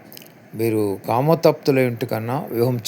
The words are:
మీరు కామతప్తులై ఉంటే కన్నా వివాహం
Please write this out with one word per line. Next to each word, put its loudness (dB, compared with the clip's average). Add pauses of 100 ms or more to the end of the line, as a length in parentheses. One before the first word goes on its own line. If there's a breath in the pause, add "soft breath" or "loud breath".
(540)
మీరు -2
కామతప్తులై 2
ఉంటే -4
కన్నా -6
వివాహం 0